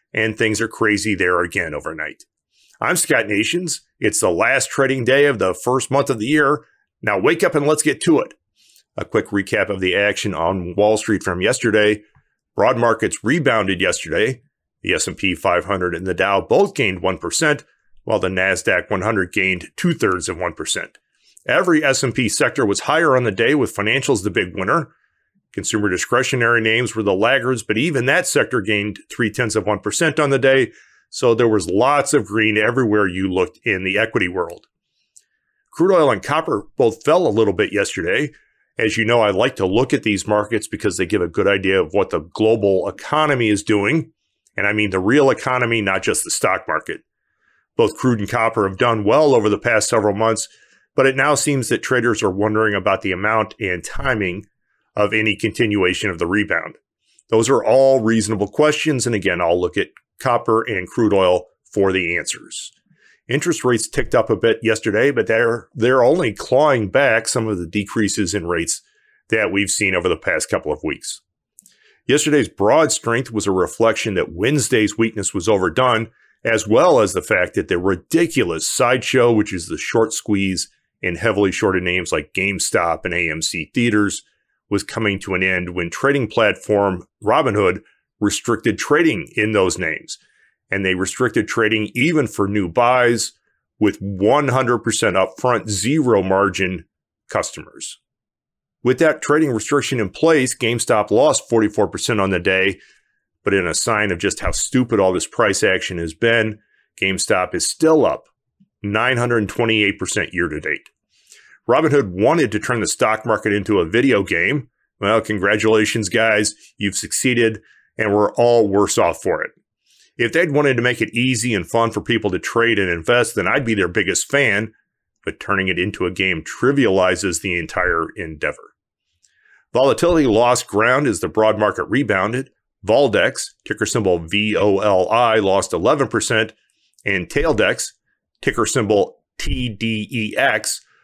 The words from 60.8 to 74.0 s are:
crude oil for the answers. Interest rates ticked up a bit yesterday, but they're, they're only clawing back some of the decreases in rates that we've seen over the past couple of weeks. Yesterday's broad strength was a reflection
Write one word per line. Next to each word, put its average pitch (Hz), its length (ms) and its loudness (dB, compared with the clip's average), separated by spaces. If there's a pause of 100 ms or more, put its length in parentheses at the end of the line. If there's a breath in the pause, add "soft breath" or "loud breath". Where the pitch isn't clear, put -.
crude 107 260 0
oil 90 360 2 (220)
for 98 200 2
the 87 260 -2
answers. - 540 -10 (580 soft breath)
Interest 156 360 -2
rates 123 240 0
ticked - 260 -2
up 117 140 2
a 110 80 2
bit 113 260 2
yesterday, 110 480 0
but 113 160 -2
they're, 113 480 0
they're 127 260 2
only 135 300 2
clawing 127 580 0
back 117 380 2
some 117 220 -2
of 101 80 -2
the 87 100 -8
decreases 101 640 -2
in 87 140 -4
rates 85 340 -4 (460)
that 107 240 0
we've 98 180 -2
seen 95 240 -2
over 90 140 0
the 85 80 2
past 82 340 -4
couple 80 220 -4
of 73 100 -6
weeks. - 380 -8 (840 soft breath)
Yesterday's 143 420 2
broad 131 420 2
strength 117 400 -2
was 107 160 -4
a 101 60 0
reflection 110 600 0